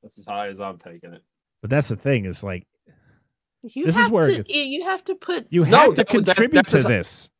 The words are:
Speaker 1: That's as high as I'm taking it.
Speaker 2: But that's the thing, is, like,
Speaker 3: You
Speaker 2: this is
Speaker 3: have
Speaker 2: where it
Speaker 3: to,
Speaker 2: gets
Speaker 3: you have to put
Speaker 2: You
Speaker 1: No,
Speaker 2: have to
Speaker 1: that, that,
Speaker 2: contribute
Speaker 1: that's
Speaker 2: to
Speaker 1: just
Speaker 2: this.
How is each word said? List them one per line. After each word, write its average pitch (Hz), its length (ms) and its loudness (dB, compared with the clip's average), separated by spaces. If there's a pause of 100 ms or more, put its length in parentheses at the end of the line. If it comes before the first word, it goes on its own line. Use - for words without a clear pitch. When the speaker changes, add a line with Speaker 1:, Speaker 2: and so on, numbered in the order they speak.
Speaker 1:
That's 107 160 -20
as 101 60 -20
high 101 240 -8
as 98 120 -14
I'm 98 180 -12
taking 87 340 -20
it. 82 100 -20 (380)
Speaker 2:
But 110 80 -12
that's 143 200 -2
the 107 80 -4
thing, 127 280 -2
is, 90 180 -10
like, 92 240 -10 (960)
Speaker 3:
You 262 220 -10
Speaker 2:
this 165 120 0
is 480 80 4
Speaker 3:
have 311 80 -2
Speaker 2:
where 180 180 2
it - 0 -
Speaker 3:
to, - 80 2
Speaker 2:
gets 104 160 -10
Speaker 3:
you 285 300 -4
have 381 200 -6
to 381 100 -6
put 349 360 -8
Speaker 2:
You 170 160 2
Speaker 1:
No, 233 100 6
Speaker 2:
have 294 140 8
to 165 60 0
Speaker 1:
that, - 0 -
that, - 120 0
Speaker 2:
contribute 226 460 2
Speaker 1:
that's 262 160 4
Speaker 2:
to - 80 4
Speaker 1:
just 123 100 2
Speaker 2:
this. - 520 -4